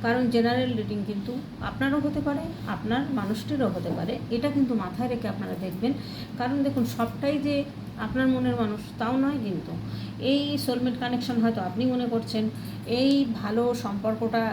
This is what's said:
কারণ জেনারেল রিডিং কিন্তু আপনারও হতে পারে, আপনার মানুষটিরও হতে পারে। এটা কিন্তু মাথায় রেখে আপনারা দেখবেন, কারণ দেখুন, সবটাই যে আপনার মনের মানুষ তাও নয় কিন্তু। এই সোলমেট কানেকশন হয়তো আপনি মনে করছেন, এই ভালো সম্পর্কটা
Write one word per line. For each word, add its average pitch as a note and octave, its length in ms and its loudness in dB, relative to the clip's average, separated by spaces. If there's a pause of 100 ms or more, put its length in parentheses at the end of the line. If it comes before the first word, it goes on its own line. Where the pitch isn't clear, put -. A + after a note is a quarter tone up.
কারণ A#3+ 180 4 (120)
জেনারেল B3 360 4 (100)
রিডিং G#3 180 -2 (120)
কিন্তু G3+ 220 -4 (360)
আপনারও C4+ 380 0
হতে D4 200 0
পারে, C#4+ 160 0 (320)
আপনার A#3 280 0 (160)
মানুষটিরও A3 580 0
হতে - 220 -4
পারে। F3+ 160 -2 (220)
এটা C4 200 0
কিন্তু B3+ 160 4 (100)
মাথায় A3+ 300 -2
রেখে - 220 -2
আপনারা F#3 200 -4 (100)
দেখবেন, F#3+ 280 -2 (460)
কারণ B3+ 180 0 (100)
দেখুন, C4+ 180 2 (120)
সবটাই C#4 400 0 (100)
যে D4 80 2 (520)
আপনার C4 280 2
মনের B3+ 280 2
মানুষ G#3 180 0 (180)
তাও A#3+ 160 0 (100)
নয় C#4+ 220 2
কিন্তু। E3 260 -4 (600)
এই C#4+ 80 4 (240)
সোলমেট B3 380 0
কানেকশন B3 400 0
হয়তো A3 260 4
আপনি F#3+ 140 -2 (120)
মনে B3 180 2
করছেন, A3+ 320 0 (560)
এই C4+ 120 6 (300)
ভালো A3 200 2 (220)
সম্পর্কটা A3 580 2 (100)